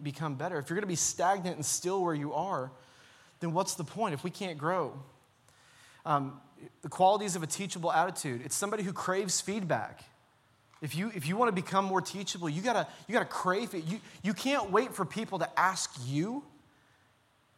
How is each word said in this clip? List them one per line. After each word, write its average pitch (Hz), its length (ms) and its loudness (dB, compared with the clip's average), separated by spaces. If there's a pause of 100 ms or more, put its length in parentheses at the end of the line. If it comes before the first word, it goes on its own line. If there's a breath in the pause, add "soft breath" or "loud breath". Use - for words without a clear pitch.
become 143 340 -4
better. 165 240 -2
If 135 100 -6
you're 170 80 0
gonna 208 100 -2
be 175 80 0
stagnant 180 600 2
and 147 80 -4
still 190 360 0
where 170 140 2
you 147 180 -2
are, 147 380 -2 (720 loud breath)
then 170 120 -2
what's 180 220 2
the 170 100 -4
point 196 280 -2
if 135 80 -4
we 180 80 -4
can't 175 280 -6
grow? 156 340 0 (1120 loud breath)
Um, 139 360 0 (400)
the 160 80 -8
qualities 190 480 6
of 165 60 -2
a 151 40 -4
teachable 175 420 -4
attitude. 160 540 2
It's - 100 -4
somebody 208 300 0
who 185 80 -2
craves 185 480 0
feedback. 175 640 -2 (800)
If 147 120 -6
you, 190 220 -2
if 143 100 -6
you 180 120 0
wanna 233 160 4
become 190 320 2
more 185 160 2
teachable, 185 480 -6
you 151 120 -2
gotta, 214 240 2 (220 loud breath)
you 196 60 -4
gotta 220 100 4
crave 196 500 0
it. 165 120 -6
You, 196 160 -2 (220 loud breath)
you 202 100 2
can't 254 380 0
wait 226 220 4
for 190 120 0
people 202 340 -4
to 160 180 0
ask 180 320 2 (140)
you 175 400 0 (1120 soft breath)